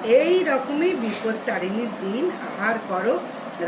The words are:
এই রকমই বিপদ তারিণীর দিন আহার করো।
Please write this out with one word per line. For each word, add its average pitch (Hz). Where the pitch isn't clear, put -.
এই 339
রকমই 294
বিপদ 220
তারিণীর 202
দিন 214
আহার 220
করো। 196